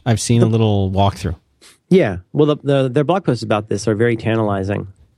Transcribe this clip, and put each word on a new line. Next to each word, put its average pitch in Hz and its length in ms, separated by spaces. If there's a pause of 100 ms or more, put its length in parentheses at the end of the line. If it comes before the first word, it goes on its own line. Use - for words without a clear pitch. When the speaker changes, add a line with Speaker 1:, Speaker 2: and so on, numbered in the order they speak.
Speaker 1:
I've 113 160
seen 117 200
a 117 40
Speaker 2:
the 113 60
Speaker 1:
little 104 400
walkthrough. 98 440 (540)
Speaker 2:
Yeah. 139 280 (140)
Well, 147 160
the, 147 160
the, 139 260
their 143 140
blog 175 220
posts 123 180
about 107 260
this 104 180
are 110 80
very 117 200
tantalizing. 101 720 (300)